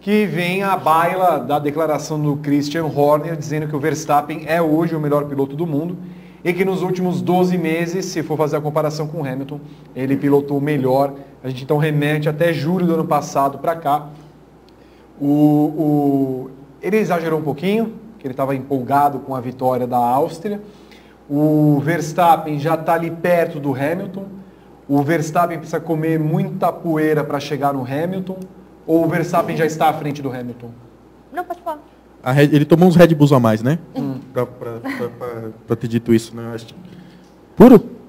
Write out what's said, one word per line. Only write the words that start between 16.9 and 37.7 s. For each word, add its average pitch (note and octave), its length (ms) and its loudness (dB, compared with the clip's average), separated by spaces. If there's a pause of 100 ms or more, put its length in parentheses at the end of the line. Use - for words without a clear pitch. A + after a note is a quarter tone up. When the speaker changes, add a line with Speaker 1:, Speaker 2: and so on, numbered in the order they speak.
Speaker 1:
exagerou E3 420 0
um - 20 -6
pouquinho, G3 520 -2 (220)
que - 120 -10
ele B2+ 60 -8
tava C3+ 200 -2
empolgado C3+ 640 0
com C3 160 -8
a C3 60 -6
vitória B2 480 -2
da B2 80 -2
Áustria. D#3 640 -2 (680)
O D3+ 520 4
Verstappen D#3 800 2
já D#3+ 160 0
tá E3+ 180 0
ali E3 160 -2
perto E3 480 0
do C#3 160 -2
Hamilton. F#3 520 -6 (600)
O C#3+ 160 2
Verstappen E3 560 0
precisa E3 220 -6
comer D#3+ 400 -2
muita F3+ 500 -2
poeira D#3 540 0
pra D3 160 -4
chegar C#3 340 -2
no C3+ 80 -4
Hamilton. F#3 560 -6 (480)
Ou D#3+ 180 4
o D3 40 0
Verstappen E3 480 -2
já D#3+ 100 2
está D#3 220 0
à D#3 40 2
frente D3 300 -6
do C3+ 80 -4
Hamilton? A#2+ 400 -10 (600)
Speaker 2:
Não, E4 120 -6
pode F4+ 160 -12
falar. D#4 200 -8 (420)
Speaker 3:
A B2+ 100 -2
Red... C#3+ 200 6
ele D3 120 4
tomou E3+ 240 6
uns E3+ 80 4
Red E3+ 180 8
Bulls D3 180 6
a C3+ 60 6
mais, A2 240 2
né? C#3 160 0 (160)
Speaker 1:
Hum. C#3 220 -6 (160)
Speaker 3:
Pra, B2+ 120 -2
pra, A#2 360 -14
pra, B2 280 -8
pra, A2+ 420 -12 (140)
pra A#2 120 -2
ter B2 100 -8
dito A#2 260 0
isso, A2+ 220 2
né? A#2 180 -12
Acho A2+ 140 -12
que - 80 -20 (800)
puro? A3+ 260 10 (280)